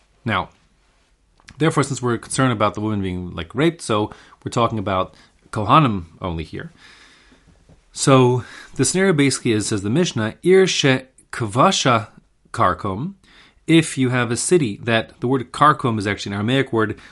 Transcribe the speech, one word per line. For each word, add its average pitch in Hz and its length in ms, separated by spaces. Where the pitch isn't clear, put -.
Now, 95 260
therefore, 156 260
since 131 180
we're 120 160
concerned 131 360
about 104 220
the 104 60
women 107 200
being, 90 340
like, 85 180
raped, 160 280
so 107 300
we're - 80
talking 113 280
about 95 360
Kohanim 113 540
only 82 240
here. 95 260
So 127 540
the 135 100
scenario 190 260
basically 139 400
is, 107 160
says 107 140
the 104 80
Mishnah, 123 540
Ir 190 240
she 131 340
kavasha 120 800
karkom, 104 640
if 160 320
you 127 120
have 123 220
a 117 60
city 135 460
that, 113 360
the 123 80
word 127 240
karkom 131 480
is 101 80
actually 101 240
an 98 60
Aramaic 127 340
word, 107 260